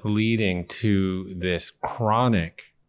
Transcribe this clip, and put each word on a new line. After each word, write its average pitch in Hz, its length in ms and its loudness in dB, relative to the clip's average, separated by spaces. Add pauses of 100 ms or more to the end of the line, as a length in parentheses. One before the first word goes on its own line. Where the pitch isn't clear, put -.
leading 107 640 0
to 95 680 0
this 87 360 -2
chronic 110 1000 0 (160)